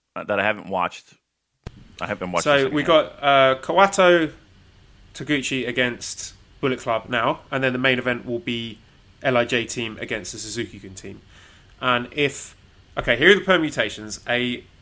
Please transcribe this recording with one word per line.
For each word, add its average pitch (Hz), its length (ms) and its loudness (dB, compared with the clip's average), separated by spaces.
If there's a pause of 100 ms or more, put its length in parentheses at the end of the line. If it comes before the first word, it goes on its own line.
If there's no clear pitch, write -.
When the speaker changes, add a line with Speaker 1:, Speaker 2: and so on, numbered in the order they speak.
(160)
Speaker 1:
uh, 87 80 -8
that 101 160 -2
I 98 40 2
haven't 104 260 -2
watched? 90 440 -4 (840)
I 85 80 -8
haven't 95 240 -6
watched 87 140 -2
Speaker 2:
So 143 200 4
Speaker 1:
this 135 80 -2
Speaker 2:
we 147 80 0
Speaker 1:
yet. 135 60 -4
Speaker 2:
got, 160 180 6 (160)
uh, 135 400 4
Kawato 175 720 4 (800)
Taguchi 131 540 -4
against 120 680 -4 (280)
Bullet 131 180 0
Club 113 300 -4
now, 123 320 0 (100)
and 135 120 -2
then 127 100 2
the 127 60 -2
main 127 200 2
event 120 260 -4
will 120 140 -4
be 117 400 -8 (420)
L 131 160 2
I 120 80 4
J 117 200 0
team 110 340 -6
against 110 320 -8
the 110 80 -12
Suzuki-gun 104 560 -10
team. 98 260 -16 (600)
And 123 320 0
if, - 420 -4 (420)
okay, 123 200 2
here 160 140 8
are 202 40 8
the 190 60 0
permutations. 127 880 -2
A 123 360 -2 (180)